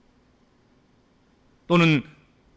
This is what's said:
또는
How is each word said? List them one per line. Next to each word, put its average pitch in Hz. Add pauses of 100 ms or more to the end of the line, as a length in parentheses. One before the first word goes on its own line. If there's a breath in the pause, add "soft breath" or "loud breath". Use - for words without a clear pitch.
(1700)
또는 165 (540)